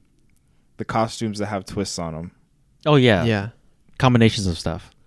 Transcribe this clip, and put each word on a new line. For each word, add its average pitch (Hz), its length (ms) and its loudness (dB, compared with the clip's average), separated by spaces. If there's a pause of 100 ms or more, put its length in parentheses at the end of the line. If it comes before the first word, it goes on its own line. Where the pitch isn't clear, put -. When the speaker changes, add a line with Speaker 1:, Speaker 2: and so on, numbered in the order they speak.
(760)
Speaker 1:
the 110 80 -10
costumes 110 540 -4
that 101 80 -4
have 101 180 -8
twists - 340 -6
on 82 160 -6
'em. 82 160 -10 (540)
Speaker 2:
Oh, 151 100 4
yeah. 120 280 4
Speaker 3:
Yeah. 107 260 -2 (480)
Speaker 2:
Combinations 117 480 4
of 87 140 -2
stuff. - 320 -8 (160)